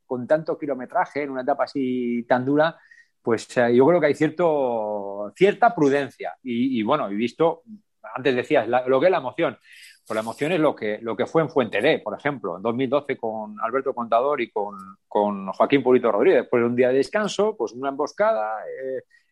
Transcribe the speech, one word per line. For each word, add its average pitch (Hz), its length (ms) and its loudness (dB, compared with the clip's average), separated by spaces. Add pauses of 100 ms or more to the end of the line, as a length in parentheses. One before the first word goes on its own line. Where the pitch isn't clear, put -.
con 123 220 -6
tanto 156 280 0
kilometraje 143 680 -4
en 139 60 -8
una 131 120 -8
etapa 135 220 0
así 123 640 -4
tan 127 160 2
dura, 151 340 0 (420)
pues, - 360 -2
eh, 120 180 4
yo 131 120 8
creo 175 120 4
que 151 100 2
hay 139 60 2
cierto, 117 1200 -2
cierta 202 400 4
prudencia. 139 680 0
Y, 123 360 0
y, 107 40 0
bueno, 123 280 0
y 101 60 -4
visto, 156 460 0 (520)
antes 127 220 0
decías, 123 320 0
la, 127 180 0
lo 131 140 4
que 160 60 2
es 190 40 6
la 180 60 2
emoción. 135 400 -4 (500)
Pues 110 80 -6
la 110 60 -2
emoción 117 320 -4
es 170 80 0
lo 143 160 2
que, 107 240 -6
lo 113 160 -6
que 117 80 -2
fue 160 160 0
en 147 80 0
Fuente 107 320 0
D, 135 200 2
por 101 140 -8
ejemplo, 101 440 -6
en 95 40 -14
dos 117 120 -2
mil 127 160 -2
doce 139 260 -2
con 107 460 -10
Alberto 131 320 -4
Contador 120 480 0
y 113 80 -6
con, 101 260 -6 (320)
con 101 380 0
Joaquín 131 360 2
Purito 120 300 4
Rodríguez. 127 300 4
Después 120 200 0
de 120 40 2
un 120 100 -2
día 123 140 4
de 131 60 2
descanso, 208 600 -2
pues 107 160 -4
una 131 160 -6
emboscada, 214 800 -2
eh, 131 380 -8 (280)